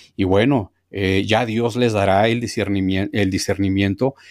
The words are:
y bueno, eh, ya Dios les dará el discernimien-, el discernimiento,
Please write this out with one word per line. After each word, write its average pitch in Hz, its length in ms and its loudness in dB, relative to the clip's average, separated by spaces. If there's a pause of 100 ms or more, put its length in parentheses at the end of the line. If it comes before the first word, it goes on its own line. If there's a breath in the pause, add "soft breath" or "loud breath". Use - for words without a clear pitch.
(140 loud breath)
y 98 100 -2
bueno, 104 480 2 (180)
eh, 98 360 0
ya 110 200 2
Dios 113 300 -2
les 120 180 0
dará 98 340 2
el 120 140 0
discernimien-, 98 680 -2
el 101 180 0
discernimiento, 98 840 -2 (160 loud breath)